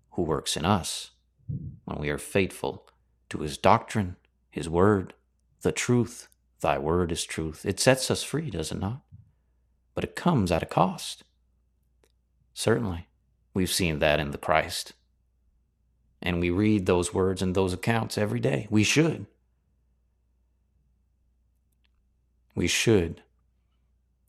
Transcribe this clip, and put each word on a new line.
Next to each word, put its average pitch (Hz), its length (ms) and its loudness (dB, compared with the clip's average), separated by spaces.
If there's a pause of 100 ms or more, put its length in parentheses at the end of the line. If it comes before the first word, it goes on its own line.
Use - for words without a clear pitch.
(120)
who 92 100 -4
works 78 340 -2
in 73 80 -4
us 90 480 -2 (720)
when - 140 -8
we 73 120 -4
are 71 80 -2
faithful - 680 -4 (400)
to - 100 -8
his 76 180 -6
doctrine, 98 600 2 (340)
his 78 180 -8
word, 92 460 4 (480)
the 156 100 2
truth. - 560 -2 (320)
Thy 73 180 0
word 80 340 0
is 78 120 -4
truth. 80 400 -8
It 98 140 -4
sets 131 320 2
us 98 120 -2
free, 147 280 -6
does 82 220 -6
it - 80 -6
not? 107 220 -6 (920)
But - 80 -6
it - 140 -8
comes 117 340 2
at 82 120 2
a - 40 -4
cost. - 560 -2 (1300)
Certainly, 110 520 -2 (460)
we've 92 180 0
seen 78 280 0
that 76 200 4
in 73 120 -4
the 73 80 -8
Christ. - 560 -2 (1300)
And 87 180 0
we 87 100 2
read 104 360 2
those 90 260 4
words 95 300 0
and 92 120 0
those 95 180 2
accounts 113 440 -2
every 110 240 -2
day. 127 300 -2
We 107 120 4
should. 123 440 2 (3250)
We 90 120 0
should. 87 560 2 (1080)